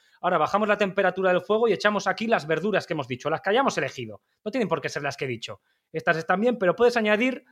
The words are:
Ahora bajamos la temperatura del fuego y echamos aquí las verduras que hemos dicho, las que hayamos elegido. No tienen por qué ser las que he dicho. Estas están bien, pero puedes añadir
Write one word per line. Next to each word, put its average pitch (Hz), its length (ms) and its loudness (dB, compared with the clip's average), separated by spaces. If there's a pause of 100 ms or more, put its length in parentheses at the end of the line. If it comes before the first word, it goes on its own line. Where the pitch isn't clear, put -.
(200)
Ahora 175 160 2
bajamos 190 300 2
la 202 100 4
temperatura 190 540 2
del 175 120 4
fuego 220 260 2
y 214 40 2
echamos 202 360 -2
aquí 214 180 -4
las 185 220 0
verduras 165 400 -2
que 175 60 -4
hemos 143 120 -6
dicho, 127 240 -6
las 156 100 -2
que 190 100 -2
hayamos 233 280 2
elegido. 127 440 -8 (220)
No 214 60 -6
tienen 226 160 -2
por 160 140 -2
qué 143 80 -6
ser 143 160 -6
las 139 120 -4
que 147 100 -6
he - 20 -6
dicho. 110 320 -10 (320)
Estas 160 240 0
están 180 240 -2
bien, 233 180 2
pero 180 160 2
puedes 240 220 4
añadir 220 540 2